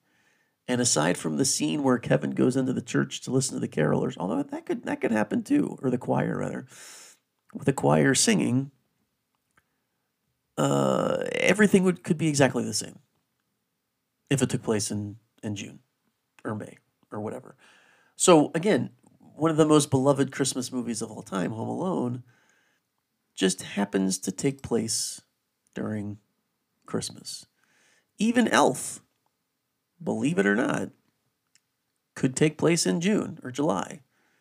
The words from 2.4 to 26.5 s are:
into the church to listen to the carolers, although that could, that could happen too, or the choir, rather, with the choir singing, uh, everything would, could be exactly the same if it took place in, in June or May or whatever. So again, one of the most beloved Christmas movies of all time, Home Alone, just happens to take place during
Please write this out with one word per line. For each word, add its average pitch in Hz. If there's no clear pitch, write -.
into 131
the 123
church 139
to -
listen 131
to 127
the 120
carolers, 147
although 269
that 311
could, 240
that 285
could -
happen 214
too, -
or 131
the 123
choir, 127
rather, 123
with -
the 143
choir 143
singing, 135
uh, 139
everything 196
would, 185
could 170
be 160
exactly 135
the 110
same -
if 135
it 127
took 127
place 107
in, 104
in 104
June -
or 110
May -
or 107
whatever. 120
So 165
again, 165
one -
of 151
the 156
most 151
beloved 135
Christmas 131
movies 117
of 110
all 110
time, 131
Home 113
Alone, 127
just 185
happens 196
to -
take 139
place -
during 107